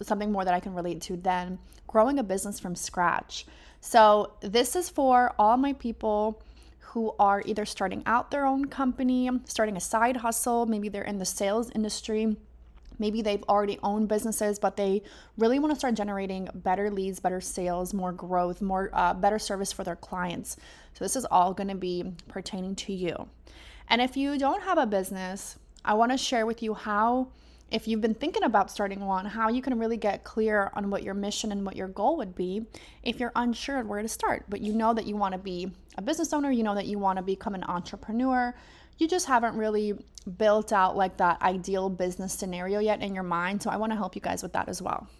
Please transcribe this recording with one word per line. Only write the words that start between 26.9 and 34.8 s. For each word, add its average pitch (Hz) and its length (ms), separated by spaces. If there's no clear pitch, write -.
if 220 180
you've 220 140
been 220 140
thinking 370 260
about 214 300
starting 196 340
one, 190 220
how 220 200
you 240 140
can 262 160
really 226 180
get 214 280
clear 214 500
on 202 160
what 196 140
your 196 100
mission 202 380
and 202 120
what 190 120
your 190 120
goal 220 300
would 196 160
be 190 320
if 233 160
you're 240 160
unsure 240 420
of 240 80
where 208 160
to 220 60
start, - 420
but 202 100
you 208 140
know 226 180